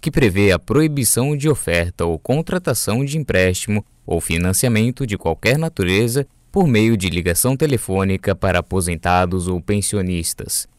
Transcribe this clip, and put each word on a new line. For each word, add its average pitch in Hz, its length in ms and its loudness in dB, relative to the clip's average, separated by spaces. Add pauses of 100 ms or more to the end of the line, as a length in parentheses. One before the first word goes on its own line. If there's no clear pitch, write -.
que - 80 -4
prevê 101 440 4
a 85 60 2
proibição 143 760 0
de 143 120 -2
oferta 85 580 0
ou 82 100 -2
contratação 139 880 -2
de 143 140 -6
empréstimo 92 680 0 (220)
ou 85 140 -2
financiamento 107 840 0
de 101 140 -6
qualquer 110 400 -2
natureza 120 680 0 (280)
por 185 160 2
meio 113 280 4
de 92 140 -2
ligação 87 460 0
telefônica 98 800 0
para 90 240 0
aposentados 90 880 0
ou 90 120 -4
pensionistas. 92 1080 -4 (100)